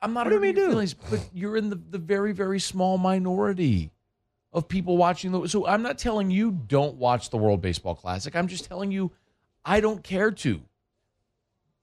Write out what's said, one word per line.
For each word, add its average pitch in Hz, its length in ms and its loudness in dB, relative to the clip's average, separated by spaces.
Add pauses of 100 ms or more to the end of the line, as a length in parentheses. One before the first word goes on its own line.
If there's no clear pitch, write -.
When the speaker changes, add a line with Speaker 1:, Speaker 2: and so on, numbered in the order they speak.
Speaker 1:
I'm 208 120 -4
not 233 140 -2
Speaker 2:
What - 40 2
do 214 40 4
you 214 60 4
Speaker 1:
hurting - 80 2
Speaker 2:
mean 370 80 0
Speaker 1:
your 392 100 4
Speaker 2:
do? 339 60 2
Speaker 1:
feelings, 208 220 0
but - 380 -6
you're 202 240 -6
in 214 140 -2
the, 190 100 -8 (100)
the 190 80 -8
very, 196 340 0
very 190 280 -2
small 185 380 0
minority 185 920 2 (640)
of 165 160 -2
people 180 280 0
watching 175 360 2
the, 180 160 -2
so 180 180 0
I'm 208 160 2
not 262 140 -4
telling 214 340 0
you 208 220 2
don't 139 440 0
watch 123 340 0
the 120 80 -2
World 104 240 4
Baseball 87 320 -2
Classic. 92 420 -8
I'm 175 100 2
just 180 200 -8
telling 196 260 -6
you 190 180 -2 (540)
I 196 160 2
don't 214 220 0
care 190 300 0
to. 110 280 -2 (1200)